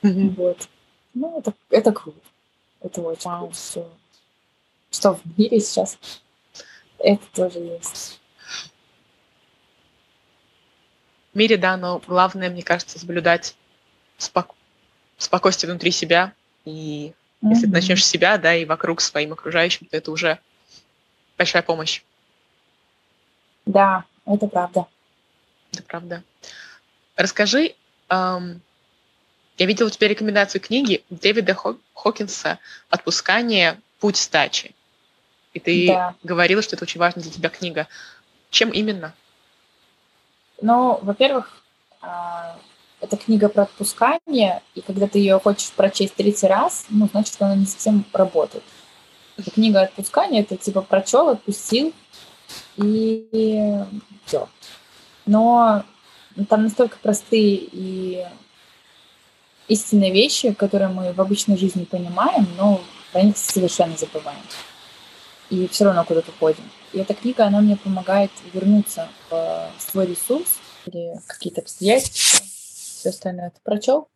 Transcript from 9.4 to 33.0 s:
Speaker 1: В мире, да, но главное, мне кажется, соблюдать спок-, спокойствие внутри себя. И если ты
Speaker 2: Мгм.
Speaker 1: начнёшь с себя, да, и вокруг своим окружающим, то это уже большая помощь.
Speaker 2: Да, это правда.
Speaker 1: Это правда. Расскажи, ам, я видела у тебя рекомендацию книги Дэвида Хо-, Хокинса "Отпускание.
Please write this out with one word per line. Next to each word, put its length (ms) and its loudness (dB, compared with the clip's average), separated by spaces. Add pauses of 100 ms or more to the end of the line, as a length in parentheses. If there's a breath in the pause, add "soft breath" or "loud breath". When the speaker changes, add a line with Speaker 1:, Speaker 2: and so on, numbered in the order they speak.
Speaker 1:
В 40 -6
мире, 200 4
да, 200 0
но 300 -6
главное, 440 0
мне 100 -12
кажется, 380 -4
соблюдать 560 -2 (640)
спок-, 380 -6 (640)
спокойствие 540 -2
внутри 200 -2
себя. 420 -2 (320)
И 480 -12 (360)
если 180 4
ты 60 2
Speaker 2:
Мгм. 20 2
Speaker 1:
начнёшь 280 2
с 40 4
себя, 300 2
да, 180 2
и 100 -2
вокруг 360 -4
своим 320 -4
окружающим, 540 -2
то 100 -8
это 140 -8
уже 280 -2 (1000 soft breath)
большая 260 0
помощь. 400 -6 (1600)
Speaker 2:
Да, 380 4 (220)
это 220 0
правда. 400 -2 (840)
Speaker 1:
Это 100 -18
правда. 400 -14 (920 loud breath)
Расскажи, 600 0 (340)
ам, 520 -4 (960)
я 100 2
видела 200 2
у 40 -4
тебя 160 2
рекомендацию 540 0
книги 480 0
Дэвида 460 0
Хо-, 220 -8 (160)
Хокинса 680 -4 (300 loud breath)
"Отпускание. 920 0 (180)